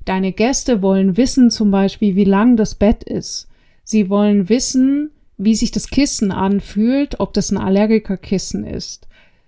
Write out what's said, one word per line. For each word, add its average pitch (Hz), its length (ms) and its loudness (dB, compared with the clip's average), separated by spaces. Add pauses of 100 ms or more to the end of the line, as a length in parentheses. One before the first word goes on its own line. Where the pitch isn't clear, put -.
Deine 190 280 -2
Gäste 233 500 0
wollen 190 340 2
wissen 247 340 4
zum 214 200 0
Beispiel, 196 440 0
wie 202 100 2
lang 208 320 4
das 214 200 -2
Bett 226 260 2
ist. - 460 -10 (340)
Sie 214 260 0
wollen 202 400 2
wissen, 269 640 0 (260)
wie 214 180 0
sich 208 160 0
das - 200 -6
Kissen 285 400 0
anfühlt, 214 880 -2
ob 202 160 -6
das - 160 -2
ein 196 60 0
Allergikerkissen 202 1080 -2
ist. - 440 -14 (400)